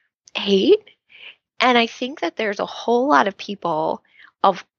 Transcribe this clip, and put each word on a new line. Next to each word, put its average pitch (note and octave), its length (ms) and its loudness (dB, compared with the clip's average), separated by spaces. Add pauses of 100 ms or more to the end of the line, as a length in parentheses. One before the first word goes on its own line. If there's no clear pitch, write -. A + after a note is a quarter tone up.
(360)
hate. G#3 480 2 (760)
And A#3+ 180 4
I A#3 100 2
think B3+ 320 -10
that E4+ 160 -6
there's G#3+ 240 -4
a F#3 60 -4
whole A#3+ 420 -2
lot C#4 200 4
of F#3+ 100 -6
people E3+ 680 -6 (400)
of F#3 200 2 (160)